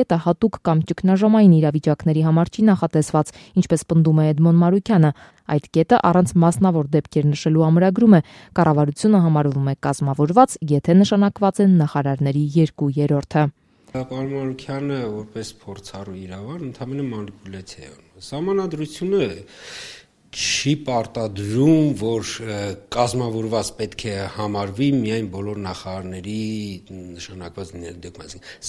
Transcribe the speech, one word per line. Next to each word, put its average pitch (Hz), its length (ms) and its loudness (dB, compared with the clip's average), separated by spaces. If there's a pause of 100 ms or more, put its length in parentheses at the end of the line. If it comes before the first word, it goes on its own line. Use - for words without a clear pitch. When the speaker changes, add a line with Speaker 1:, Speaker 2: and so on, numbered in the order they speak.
Speaker 1:
կետը 170 240 2
հատուկ 180 400 0
կամ 160 240 2
ճգնաժամային 190 720 6
իրավիճակների 151 640 0
համար 165 320 2
չի 214 60 -2 (100)
նախատեսված, - 640 0 (240)
ինչպես - 320 0
պնդում 160 320 4
է 156 80 2
Էդմոն 165 320 4
Մարուկյանը։ 175 500 2 (380)
Այդ 147 120 0 (120)
կետը 165 200 4 (120)
առանց 180 340 2
մասնավոր 170 440 2 (100)
դեպքեր 147 400 0
նշելու 160 320 2
ամրագրում 190 480 4
է։ 151 100 4 (300)
Կառավարությունը 165 720 2
համարվում 143 400 0
է 139 80 -2
կազմավորված, 147 840 2 (120)
եթե 143 200 2 (120)
նշանակված 202 640 2
են 180 160 6
նախարարների 139 600 -2 (180)
երկու 147 340 -2
երրորդը։ 147 540 0 (420)
Speaker 2:
Պարոն 131 400 -8
Մարուկյանը, 135 720 -6
որպես 107 440 -10 (120)
փորձառու 95 560 -16
իրավար, 98 480 -14
ընդամենը 131 460 -10
մանիպուլյացիա 98 720 -14
է 67 80 -20
անում։ - 340 -20
Սահմանադրությունը 175 1000 -4 (1080)
չի - 400 -2 (140)
պարտադրում, 120 1040 0 (100)
որ, 110 300 -4 (100)
ը, 110 160 -10 (400)
կազմավորված 117 760 -2 (100)
պետք - 260 -10
է 104 60 -6 (240)
համարվի 104 580 -4
միայն 110 380 -4
բոլոր 104 320 -10
նախարարների 92 720 -10 (800)
նշանակված 90 560 -16
լինելու 85 320 -16
դեպքում, 90 240 -20
այսինքն, - 260 -20 (120)